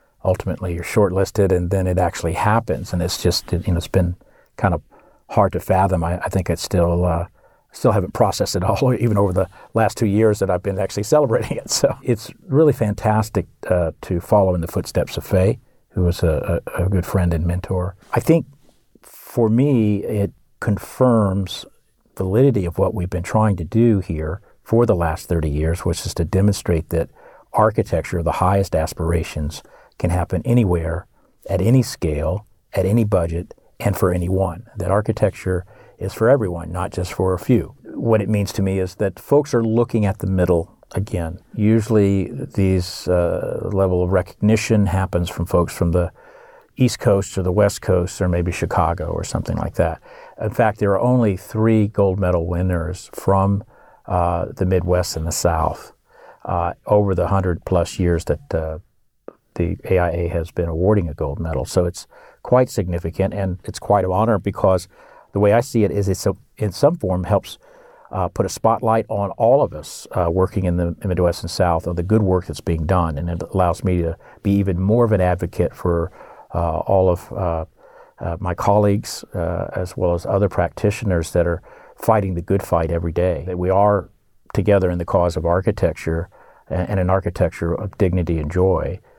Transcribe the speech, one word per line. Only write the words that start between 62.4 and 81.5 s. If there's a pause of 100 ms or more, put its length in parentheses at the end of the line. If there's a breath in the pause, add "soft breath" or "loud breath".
quite
significant,
and
it's
quite
an
honor
because (420 loud breath)
the
way
I
see
it
is
it's
a, (240)
in
some
form
helps, (540 loud breath)
uh,
put
a
spotlight
on
all
of
us,
uh,
working
in
the
Midwest
and
South
of
the
good
work
that's
being
done.
And
it (140)
allows
me
to (260 loud breath)
be
even
more
of
an
advocate
for, (420 loud breath)
uh,
all
of,
uh, (520 loud breath)
uh,
my
colleagues, (100)
uh,
as
well
as
other
practitioners
that
are (320 loud breath)